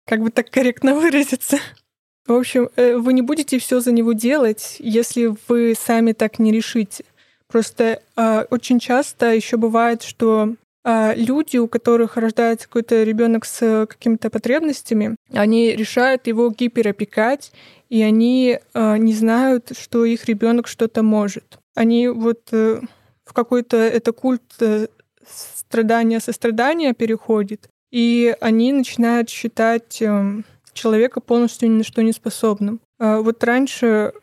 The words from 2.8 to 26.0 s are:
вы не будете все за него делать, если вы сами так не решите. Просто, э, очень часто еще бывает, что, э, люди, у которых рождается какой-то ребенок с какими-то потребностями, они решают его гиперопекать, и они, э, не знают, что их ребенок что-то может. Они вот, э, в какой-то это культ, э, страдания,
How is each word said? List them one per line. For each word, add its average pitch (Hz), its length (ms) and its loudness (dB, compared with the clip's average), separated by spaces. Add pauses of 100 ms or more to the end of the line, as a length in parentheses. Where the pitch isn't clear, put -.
вы 247 160 0
не 254 100 4
будете 285 360 -2
все 247 220 -2
за 240 120 0
него 233 200 2
делать, 233 680 -2
если 233 520 -2 (160)
вы 233 300 2
сами 226 340 0
так 220 260 -4
не 220 140 4
решите. 220 520 -4 (420)
Просто, 226 560 -2 (140)
э, 220 340 0
очень 247 280 0
часто 240 560 -2
еще 226 220 -2
бывает, 226 460 0
что, 220 520 0 (300)
э, 220 320 2
люди, 254 400 -2
у 233 120 2
которых 233 500 0
рождается 226 500 0
какой-то 233 340 0
ребенок 226 440 0
с 220 400 -2
какими-то 226 420 -4
потребностями, 226 880 -2 (160)
они 226 420 2
решают 254 520 0
его 233 240 2
гиперопекать, 226 1040 -2 (360)
и 220 140 2
они, 233 560 2 (160)
э, 214 240 2
не 220 160 2
знают, 240 640 0
что 233 260 -2
их 233 220 -2
ребенок 233 420 0
что-то 226 340 -2
может. 214 560 -2 (160)
Они 240 340 2
вот, 233 320 -2 (120)
э, 220 300 0 (420)
в - 80 -20
какой-то 240 460 0
это 226 340 0
культ, 254 300 -2 (180)
э, 214 280 0 (800)
страдания, 226 520 0